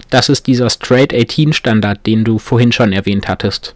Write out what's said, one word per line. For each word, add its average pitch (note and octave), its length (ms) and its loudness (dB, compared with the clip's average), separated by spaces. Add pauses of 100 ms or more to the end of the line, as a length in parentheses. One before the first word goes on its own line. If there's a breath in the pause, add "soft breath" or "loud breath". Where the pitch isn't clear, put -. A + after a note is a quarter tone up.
(120)
Das B2+ 180 2
ist C#3 160 -2
dieser B2 240 0
Straight C3 440 0
eighteen D3+ 380 0
Standard, G#2 540 -2
den A2 180 0
du A2 140 0
vorhin A#2+ 340 2
schon A2 220 2
erwähnt G2+ 340 -2
hattest. - 480 -6